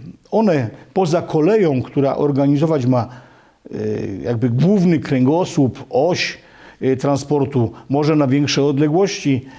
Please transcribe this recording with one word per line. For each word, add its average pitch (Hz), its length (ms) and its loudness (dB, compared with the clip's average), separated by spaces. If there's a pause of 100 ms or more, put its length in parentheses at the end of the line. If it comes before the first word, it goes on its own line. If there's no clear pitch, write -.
(300)
One 165 400 2 (240)
poza 170 280 0
koleją, 160 600 2
która 135 340 0
organizować 143 720 2
ma, 123 220 0 (640)
y, 104 480 -6
jakby 120 280 -2
główny 170 480 2
kręgosłup, 139 920 0
oś, 143 480 -2 (440)
y, 131 140 0
transportu, 135 760 0 (160)
może 147 280 0
na 147 100 2
większe 139 380 0
odległości, 147 800 0 (140)